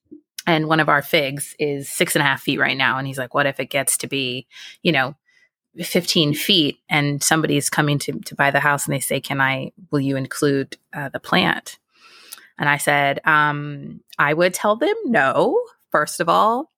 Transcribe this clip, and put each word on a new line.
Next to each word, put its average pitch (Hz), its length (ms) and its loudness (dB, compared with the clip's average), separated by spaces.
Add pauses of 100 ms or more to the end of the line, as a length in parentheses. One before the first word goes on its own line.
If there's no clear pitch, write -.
(480)
and 156 200 4
one 160 120 4
of 147 80 2
our 147 140 4
figs 143 580 -2
is 143 300 -4
six - 260 0
and 156 60 2
a 147 40 2
half 135 160 0
feet 143 160 -2
right 135 200 0
now. 131 200 2
And 135 80 -4
he's 135 120 -8
like, 127 160 -6
"What 143 140 4
if 135 120 -4
it 135 100 -6
gets 139 280 -2
to - 100 -8
be, 131 400 -6 (340)
you 180 100 2
know, 131 240 0 (680)
fifteen 156 500 0
feet 160 460 0 (100)
and 143 340 0
somebody's 151 460 2
coming 147 300 2
to, 139 220 -6
to - 140 -14
buy 139 160 2
the 143 80 2
house 143 260 0
and 151 80 -2
they 139 60 -2
say, 135 200 -2
'Can 139 220 -4
I, 131 300 -2 (200)
will 147 80 0
you 139 160 0
include, 135 640 -2 (160)
uh, 139 160 -8
the - 100 -8
plant?'" - 600 -2 (760)
And 147 120 0
I 143 80 4
said, 143 480 0
um, 147 760 0 (160)
"I 151 160 2
would 180 200 2
tell 208 240 0
them 339 180 0 (100)
no. 180 560 2 (300)
First 151 280 -2
of 165 80 -4
all, 214 500 2